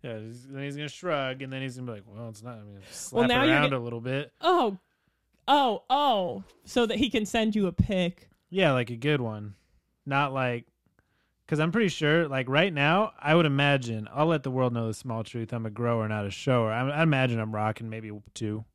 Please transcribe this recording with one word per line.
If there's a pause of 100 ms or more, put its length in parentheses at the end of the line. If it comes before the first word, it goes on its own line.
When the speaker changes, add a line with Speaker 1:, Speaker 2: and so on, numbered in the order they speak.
Speaker 1:
Yeah,
he's,
then
he's
gonna
shrug,
and
then
he's
gonna
be
like,
"Well,
it's
not."
I'm
gonna
Speaker 2:
Well,
Speaker 1:
slap
Speaker 2:
now
you're
Speaker 1:
around
Speaker 2:
get-
Speaker 1:
a
little
bit.
Speaker 2:
Oh, (720)
oh,
oh! (200)
So
that
he
can
send
you
a
pic. (200)
Speaker 1:
Yeah,
like,
a
good
one, (520)
not
like, (840)
'cause
I'm
pretty
sure,
like,
right
now,
I
would
imagine,
I'll
let
the
world
know
the
small
truth.
I'm
a
grower,
not
a
shower.
I,
I
imagine
I'm
rocking
maybe (240)
two (100)